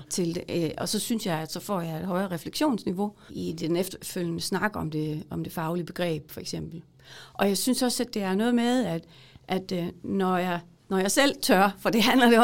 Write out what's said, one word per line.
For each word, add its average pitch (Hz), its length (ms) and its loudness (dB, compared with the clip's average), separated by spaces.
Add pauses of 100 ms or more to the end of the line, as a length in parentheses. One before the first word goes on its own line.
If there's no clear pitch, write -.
til 170 260 -2
det. 175 140 -8
Øh, 170 280 -2
og 175 120 -4
så 214 100 -2
synes 214 260 -4
jeg, 165 140 -2
at 160 120 -8
så 175 80 -8
får 185 220 -4
jeg 160 180 -6
et 170 60 -6
højere 185 260 -2
refleksionsniveau 202 800 -2 (160)
i 175 300 -6
den 170 160 0
efterfølgende 175 640 -4
snak 196 340 -2
om 160 160 -4
det, 151 380 -4
om 165 140 -6
det 160 100 -10
faglige 165 320 -4
begreb, 165 460 -6
for - 80 -12
eksempel. 160 440 -10 (500)
Og 202 140 -6
jeg 196 100 0
synes 254 260 0
også, 247 200 -2
at 233 100 -8
det 214 80 -4
er 190 140 0
noget 233 200 2
med, 240 300 2
at, 165 180 -4 (440)
at, 185 240 -4
øh, 180 140 -2 (180)
når 185 340 0
jeg, 175 220 -2 (300)
når 190 80 0
jeg 190 140 2
selv 277 300 4
tør, 196 380 6
for 202 100 0
det 208 140 4
handler 240 260 8
det 233 140 10